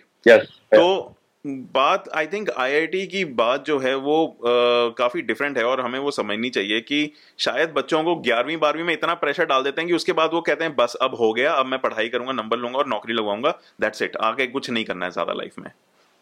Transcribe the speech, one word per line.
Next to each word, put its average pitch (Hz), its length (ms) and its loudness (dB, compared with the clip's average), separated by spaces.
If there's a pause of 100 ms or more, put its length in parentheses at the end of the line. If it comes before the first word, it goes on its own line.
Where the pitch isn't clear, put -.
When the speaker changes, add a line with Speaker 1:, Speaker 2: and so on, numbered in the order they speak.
(280)
Speaker 1:
Yes, 117 100 12
yes। 98 80 4 (300)
Speaker 2:
तो 180 400 4 (320)
बात, 139 580 0 (120)
I 156 100 -2
think 202 300 -6
आईआईटी 151 500 -2
की 185 180 -2
बात 127 400 0
जो 151 140 0
है 131 160 0
वो, 151 320 2
अ, 160 160 -14 (540)
काफी 123 240 0
डिफरेंट 131 360 -4
है 113 60 2
और 127 180 0
हमें 123 180 -4
वो 143 120 -2
समझनी 107 380 -4
चाहिए 110 320 -2
कि 151 300 -2 (280)
शायद 147 300 0
बच्चों 151 340 0
को 170 120 0
ग्यारहवीं 123 420 -2
बारहवीं 156 260 0
में 170 100 0
इतना 156 200 -2
प्रेशर 156 320 -2
डाल 135 180 2
देते 139 180 -4
हैं 165 60 -4
कि 175 80 2
उसके 160 160 -2
बाद 160 220 2
वो 165 80 0
कहते 160 220 0
हैं, 156 120 -4
"बस 120 260 2
अब 127 140 -2
हो 110 180 2
गया, 135 200 0
अब 135 120 2
मैं 131 140 -4
पढ़ाई 110 300 -2
करूंगा, 123 220 -4
नंबर 117 260 -2
लूंगा 123 200 -4
और 139 100 0
नौकरी 113 260 -4
लगवाऊंगा, 113 460 -2 (240)
that's 107 200 0
it, - 180 -4
आगे 120 260 -2
कुछ 127 220 -6
नहीं 113 160 -2
करना 90 200 -6
है 90 60 -6
ज्यादा 90 220 -4
लाइफ - 260 -10
में।" - 120 -16 (500)